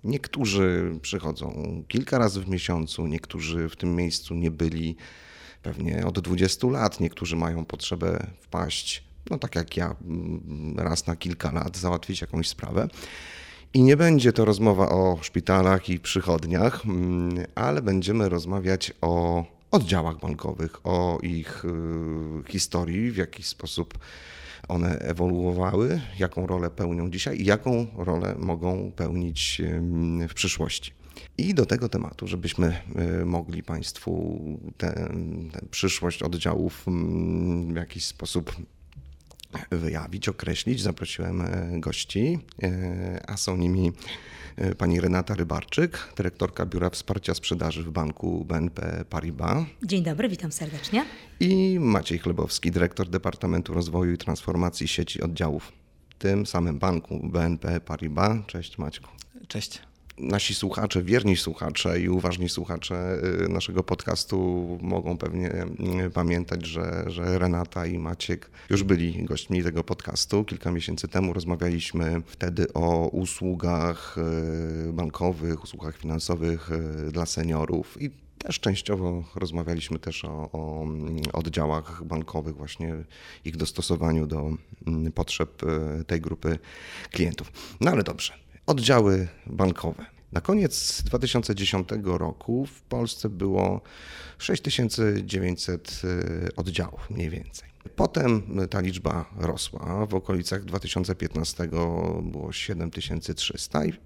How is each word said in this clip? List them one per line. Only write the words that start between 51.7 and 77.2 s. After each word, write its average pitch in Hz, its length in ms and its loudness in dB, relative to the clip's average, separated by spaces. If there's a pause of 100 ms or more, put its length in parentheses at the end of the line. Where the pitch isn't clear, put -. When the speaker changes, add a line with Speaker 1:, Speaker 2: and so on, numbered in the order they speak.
Speaker 1:
Maciej 101 380 4
Chlebowski, 85 520 0
dyrektor 87 380 2
Departamentu 87 680 0
Rozwoju 87 380 2
i 85 60 0
Transformacji 87 720 0
Sieci - 340 -2
Oddziałów 80 500 -2 (360)
w - 60 -20
tym 101 320 2
samym 85 320 0
banku 85 500 0
B 87 120 2
N 82 180 2
P 85 220 0
Paribas. 82 560 0 (100)
Cześć, - 320 -10
Maćku. 76 300 -8 (400)
Speaker 3:
Cześć. - 340 -8 (360)
Speaker 1:
Nasi 95 360 0
słuchacze, 95 480 0
wierni 101 340 6
słuchacze 85 640 0
i 90 80 2
uważni 90 400 2
słuchacze, 87 720 -2 (260)
y, 85 40 2
naszego 90 340 0
podcastu 90 1000 0
mogą 90 360 0
pewnie, 87 480 -2 (400)
y, 87 40 -2
pamiętać, 87 560 0
że, 85 400 -4
że 87 320 0
Renata 87 480 2
i 87 120 -2
Maciek 85 520 -4 (200)
już 98 120 6
byli 87 420 4
gośćmi 85 380 0
tego 82 220 0
podcastu. - 600 0
Kilka - 260 -4
miesięcy 85 380 -2
temu 92 240 2
rozmawialiśmy 85 960 0
wtedy - 460 -2
o 85 360 4
usługach, 87 1080 0 (720)
y, 82 40 -4
bankowych, 82 720 -2
usługach - 320 -10
finansowych, 82 760 -2 (380)
y, 78 40 -6
dla 85 140 0